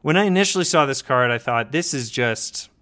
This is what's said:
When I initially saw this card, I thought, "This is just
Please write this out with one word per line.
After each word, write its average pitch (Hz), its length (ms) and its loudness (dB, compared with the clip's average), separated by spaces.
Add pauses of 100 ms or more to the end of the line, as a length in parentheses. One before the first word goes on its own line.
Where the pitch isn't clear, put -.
When 151 140 0
I 208 100 4
initially 190 360 2
saw 156 240 2
this 135 160 -4
card, 123 300 2
I 117 60 -2
thought, 117 340 -2
"This 165 200 -2
is 123 160 -6
just - 640 -4 (100)